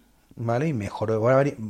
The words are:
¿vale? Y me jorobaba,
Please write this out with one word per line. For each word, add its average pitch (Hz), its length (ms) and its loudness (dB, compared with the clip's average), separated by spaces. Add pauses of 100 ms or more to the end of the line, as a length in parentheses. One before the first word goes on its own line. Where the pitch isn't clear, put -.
(360)
¿vale? 120 320 -2
Y 160 60 -2
me 101 160 -4
jorobaba, 110 520 2 (280)